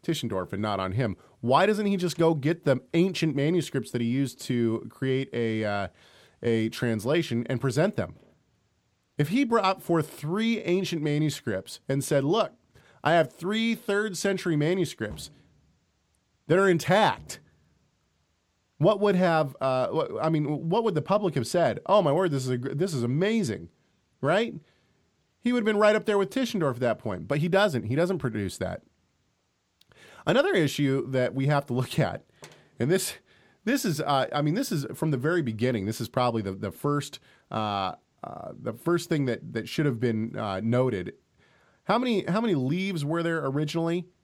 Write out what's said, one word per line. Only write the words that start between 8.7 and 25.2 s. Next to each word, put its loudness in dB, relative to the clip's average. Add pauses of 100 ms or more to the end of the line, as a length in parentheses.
If 2
he 2
brought 2
forth 0
three -2
ancient -2
manuscripts -2 (100)
and 0
said, 2
"Look, 0 (520)
I 4
have 4
three 0
third -2
century 0
manuscripts -2 (1200)
that 6
are 6
intact," 2 (1400)
what 4
would 4
have, 2
uh, 0
what, -2 (100)
I 0
mean, -2
what 0
would 0
the -2
public 0
have -2
said? 0
"Oh 4
my 2
word, 2
this -2
is -4
a 0
gr-, -6
this -2
is -2
amazing," 0 (520)
right? 0 (840)